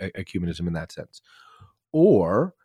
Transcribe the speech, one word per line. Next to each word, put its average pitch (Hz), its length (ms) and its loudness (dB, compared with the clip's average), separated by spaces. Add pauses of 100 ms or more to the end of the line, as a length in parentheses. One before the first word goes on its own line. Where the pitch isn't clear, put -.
e-, 95 140 -10
ecumenism 87 520 -6
in 85 60 -6
that 82 180 -10
sense. - 300 -18 (680)
Or 147 640 4 (120)